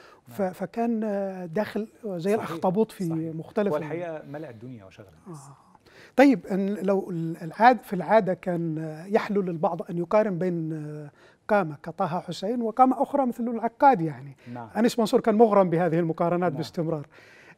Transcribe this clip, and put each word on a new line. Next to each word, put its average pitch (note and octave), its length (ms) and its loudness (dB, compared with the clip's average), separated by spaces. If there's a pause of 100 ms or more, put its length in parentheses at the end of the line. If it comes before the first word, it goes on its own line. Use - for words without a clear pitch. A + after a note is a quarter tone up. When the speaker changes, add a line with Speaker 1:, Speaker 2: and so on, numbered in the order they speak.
(280)
Speaker 1:
ف-، G#3 140 -8
Speaker 2:
نعم. F#3 120 -4
Speaker 1:
فكان، A3+ 500 -4
آه، G3 420 -6
داخل G#3 420 -4 (180)
زي F#3+ 300 -2
Speaker 2:
صحيح، A3 140 -4
Speaker 1:
الأخطبوط F#3 420 0
في - 120 -10
Speaker 2:
صحيح. D#3+ 320 -4
Speaker 1:
مختلف G3+ 380 -4
Speaker 2:
هو D3+ 40 0
Speaker 1:
ال- D#3+ 60 -6
Speaker 2:
الحقيقة D#3+ 460 -8
ملأ D3+ 200 -12
الدنيا A#2 360 -18
وشغل G2 200 -20 (200)
الناس. D#3+ 140 -16 (100)
Speaker 1:
آه. - 60 -20 (600)
طيب، B3+ 300 6
إن G3 280 -2
لو G3 360 -2
ال-، E3 340 -6
العاد-، G#3+ 400 4
في - 100 -12
العادة F#3 400 2
كان، E3+ 440 -4
آه، D#3 280 -10
يحلو G3+ 360 0
للبعض F3 480 -2
أن E3+ 80 -6
يقارن G3 400 2
بين، E3 360 -2
آه، D3+ 380 -12 (360)
قامة F3 360 2
كطه F3 240 -4 (120)
حسين G3 420 -6
وقامة B3+ 400 4
أخرى C#4 240 0
مثل A#3 220 -4
العقاد A3+ 540 4
يعني. C#3 360 -6 (160)
Speaker 2:
نعم. A#2 240 -12
Speaker 1:
أنيس - 220 2
منصور A3+ 220 2
كان G#3+ 140 2
مغرم G3+ 340 6
بهذه E3 300 2
المقارنات F3 520 0
Speaker 2:
نعم. C#3+ 60 -6
Speaker 1:
باستمرار. D#3 500 -6 (500)